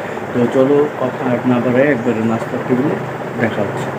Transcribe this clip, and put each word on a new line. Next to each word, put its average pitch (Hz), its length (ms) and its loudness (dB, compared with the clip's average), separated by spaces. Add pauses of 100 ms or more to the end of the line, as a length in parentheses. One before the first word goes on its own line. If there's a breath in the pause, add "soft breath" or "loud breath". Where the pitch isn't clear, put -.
(340 loud breath)
তো 123 60 0 (140)
চলো 143 360 4 (100)
কথা 127 320 -4
আর 120 80 0 (100)
না 123 160 4
বাড়াই, 127 220 4
একবারে 117 340 0 (100)
নাস্তার 113 360 -4
টেবিলে 135 280 0 (460)
দেখা 110 200 0
হচ্ছে। - 380 -4